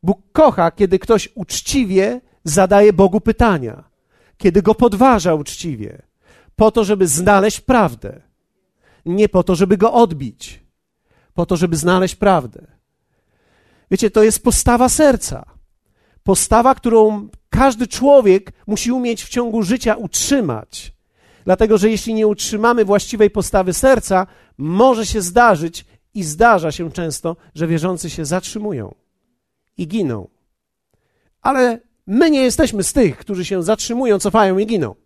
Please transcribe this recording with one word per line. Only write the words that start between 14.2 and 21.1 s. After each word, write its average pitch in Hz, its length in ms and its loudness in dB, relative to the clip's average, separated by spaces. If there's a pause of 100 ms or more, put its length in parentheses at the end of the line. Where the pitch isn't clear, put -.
jest 220 200 0
postawa 240 460 2
serca. 262 560 0 (760)
Postawa, 240 520 2
którą 214 520 2 (220)
każdy 247 380 0
człowiek 226 640 4 (160)
musi 214 240 -4
umieć 247 320 -4
w - 60 -20
ciągu 233 340 -4
życia 226 320 -2
utrzymać. - 1000 -6 (520)